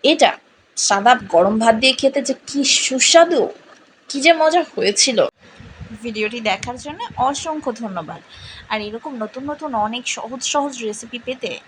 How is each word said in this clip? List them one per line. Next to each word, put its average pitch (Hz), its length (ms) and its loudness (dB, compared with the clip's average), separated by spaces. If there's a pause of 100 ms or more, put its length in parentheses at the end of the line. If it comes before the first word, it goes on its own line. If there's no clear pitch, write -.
এটা 285 360 4 (380)
সাদা 226 420 4 (100)
গরম 196 300 4
ভাত 226 160 6
দিয়ে 262 180 4
খেতে 269 300 0
যে 262 120 -4 (120)
কি 277 180 -2
সুস্বাদু, 302 840 4 (600)
কি 277 120 -6
যে 330 120 6
মজা 320 320 4 (120)
হয়েছিল। 208 420 0 (840)
ভিডিওটি 220 380 -6
দেখার 214 380 -4
জন্য 311 220 -12 (160)
অসংখ্য 285 560 -2
ধন্যবাদ। 190 480 -10 (480)
আর 214 120 -4
এরকম 220 360 -10
নতুন 254 340 -8
নতুন 294 240 -8
অনেক 220 340 -4
সহজ 247 340 -10
সহজ 285 400 -4
রেসিপি 220 360 -10
পেতে 247 320 -8 (180)